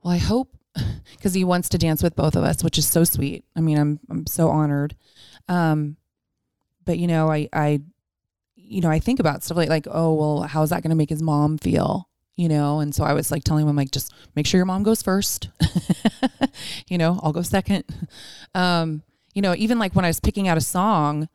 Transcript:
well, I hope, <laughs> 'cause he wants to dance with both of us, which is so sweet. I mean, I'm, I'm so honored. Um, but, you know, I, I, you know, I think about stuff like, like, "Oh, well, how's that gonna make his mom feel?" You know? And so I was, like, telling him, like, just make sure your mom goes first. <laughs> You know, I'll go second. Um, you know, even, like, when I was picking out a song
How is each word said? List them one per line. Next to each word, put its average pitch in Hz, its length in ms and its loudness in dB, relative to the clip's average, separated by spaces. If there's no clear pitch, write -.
well, 175 100 0
I 175 40 2
hope, 214 380 0
<laughs> - 460 -8
'cause 185 120 0
he 185 100 2
wants 180 260 0
to 185 80 0
dance 160 260 2
with 170 120 0
both 156 200 0
of 165 80 2
us, - 200 0
which - 140 0
is 147 100 0
so 170 160 4
sweet. 139 400 -2
I 165 60 -2
mean, 156 160 2
I'm, 147 220 0
I'm 156 180 -6
so 160 220 0
honored. 147 460 0
Um, 156 500 0
but, 170 140 0
you 175 80 0
know, 160 240 2
I, 151 200 -2
I, 147 300 0
you - 260 -6
know, 165 80 2
I 156 100 2
think 240 200 0
about 156 240 0
stuff 165 140 -4
like, 165 120 2
like, 156 200 0
"Oh, 160 240 0
well, 151 300 0
how's 156 280 0
that 170 120 -4
gonna 160 120 0
make 156 140 2
his 156 120 -4
mom 151 360 2
feel?" - 520 0
You 170 140 0
know? 147 300 0
And 147 140 -4
so 160 100 -2
I 143 100 2
was, 151 180 -2
like, 147 120 -4
telling 151 240 2
him, 147 80 2
like, 139 160 0
just - 220 -6
make 151 100 0
sure - 140 2
your 180 60 2
mom 190 180 -2
goes 220 180 2
first. - 520 -2
<laughs> - 60 -20
You 180 100 -2
know, 170 240 2
I'll 156 120 -2
go 170 80 -2
second. 190 420 0
Um, 165 480 0
you 196 80 -2
know, 185 160 2
even, 226 220 0
like, 196 160 -2
when 190 100 4
I - 20 4
was 165 140 0
picking 196 260 0
out 165 100 4
a 156 40 2
song 156 720 0